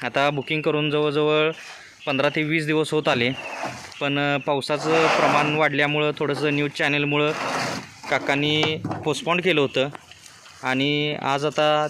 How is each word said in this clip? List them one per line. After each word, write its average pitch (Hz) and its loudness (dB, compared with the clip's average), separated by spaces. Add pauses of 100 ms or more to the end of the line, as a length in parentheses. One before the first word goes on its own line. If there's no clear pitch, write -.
आता 135 2
बुकिंग 147 -4
करून 151 0
जवळजवळ 151 2 (560)
पंधरा 139 2
ते 151 0
वीस 156 -2
दिवस 156 0
होत 156 0
आले, 127 2 (680)
पण, 143 -2
अ, 143 0
पावसाचं 151 0
प्रमाण 147 4
वाढल्यामुळं 147 2
थोडंसं 143 0
न्यूज 147 0
चॅनलमुळं 147 2 (800)
काकांनी 143 2 (420)
पोस्टपोन 160 0
केलं 170 2
होतं 135 0 (760)
आणि 147 0
आज 139 0
आता 151 2